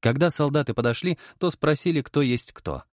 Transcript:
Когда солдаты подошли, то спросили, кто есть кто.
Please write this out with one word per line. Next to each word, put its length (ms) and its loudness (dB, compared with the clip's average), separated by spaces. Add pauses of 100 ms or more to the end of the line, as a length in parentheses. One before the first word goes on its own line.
Когда 240 4
солдаты 460 0
подошли, 440 -2 (200)
то 120 -2
спросили, 520 0
кто 180 -2
есть 320 0
кто. 320 -8 (100)